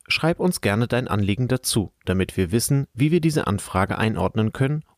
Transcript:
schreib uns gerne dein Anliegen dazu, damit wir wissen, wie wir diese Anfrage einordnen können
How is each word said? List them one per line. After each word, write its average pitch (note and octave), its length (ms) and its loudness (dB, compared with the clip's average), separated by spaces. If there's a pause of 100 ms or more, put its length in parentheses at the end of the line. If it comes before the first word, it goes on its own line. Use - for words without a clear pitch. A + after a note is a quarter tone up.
schreib - 360 -2
uns F3+ 180 0
gerne A2 300 0
dein B2 180 0
Anliegen G#2 400 0
dazu, A#2+ 460 -2 (100)
damit F#2 320 0
wir F2+ 160 0
wissen, C#3 420 2
wie D3 200 2
wir F3 80 4
diese D#3 260 0
Anfrage G2 500 -2
einordnen G#2+ 540 0
können D3 320 -2 (140)